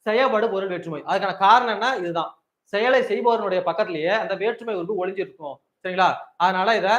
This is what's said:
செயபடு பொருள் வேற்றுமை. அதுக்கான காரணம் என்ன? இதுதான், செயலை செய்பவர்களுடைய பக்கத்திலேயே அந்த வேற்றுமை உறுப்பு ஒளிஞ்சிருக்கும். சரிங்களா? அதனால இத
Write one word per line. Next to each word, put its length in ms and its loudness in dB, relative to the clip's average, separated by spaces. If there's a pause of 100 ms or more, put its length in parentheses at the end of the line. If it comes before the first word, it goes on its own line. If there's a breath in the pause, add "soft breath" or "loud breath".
செயபடு 440 2
பொருள் 220 -4
வேற்றுமை. 300 -8
அதுக்கான 360 -2
காரணம் 360 6
என்ன? 140 -2 (100)
இதுதான், 340 -4 (420)
செயலை 300 2
செய்பவர்களுடைய 600 0
பக்கத்திலேயே 500 -2
அந்த 220 -2
வேற்றுமை 400 -4
உறுப்பு 240 -4
ஒளிஞ்சிருக்கும். 560 -8 (220)
சரிங்களா? 320 0 (280)
அதனால 380 2
இத 240 0